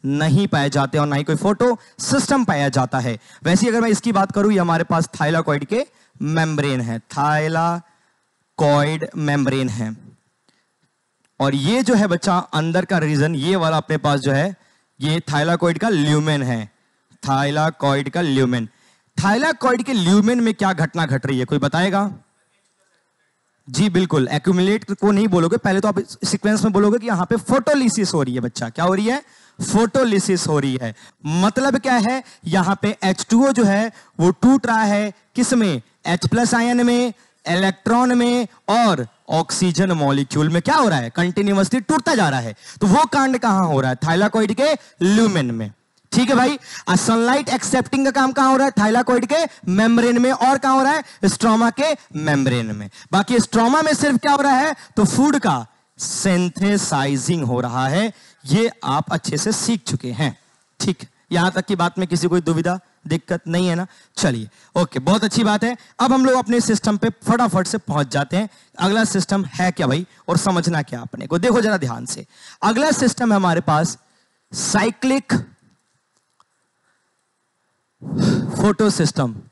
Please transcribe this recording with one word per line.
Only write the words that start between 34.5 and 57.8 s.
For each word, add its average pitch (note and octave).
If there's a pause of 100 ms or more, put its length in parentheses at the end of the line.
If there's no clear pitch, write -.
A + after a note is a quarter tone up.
रहा A3+
है, G#3 (220)
किस B3+
में? G3 (240)
एच E3+
प्लस A#3+
आयन A#3+
में, A#3+ (360)
electron G#3+
में A#3+ (200)
और G3 (220)
oxygen F3
molecule C#3+
में। E3+
क्या C#4+
हो C4+
रहा D3+
है? A#2
Continuously G3
टूटता D4+
जा F#3+
रहा C3+
है। A2+ (260)
तो G#3
वो C4+
कांड C4
कहां F#3+
हो C#3+
रहा B2+
है? B2+
थाइलाकॉइड G3+
के D4 (240)
lumen F#3+
में। A2+ (400)
ठीक B3
है C4+
भाई, C4 (300)
आ F3+
sunlight A#3
accepting B3+
का C4+
काम C4
कहां C4
हो C4
रहा C4+
है? C4+
थाइलाकॉइड A#3
के D#4 (220)
membrane A#3
में। C4
और C4
कहां C4+
हो C4+
रहा C4+
है? D4+ (200)
Stroma A3+
के C4+ (200)
membrane C3+
में। G#2 (220)
बाकी G#3
stroma A#3
में D#4
सिर्फ C#4
क्या C#4+
हो C#4
रहा C#4
है? C#4+ (200)
तो G#3+
food C#4
का C3 (320)
synthesizing F3
हो B2
रहा B2+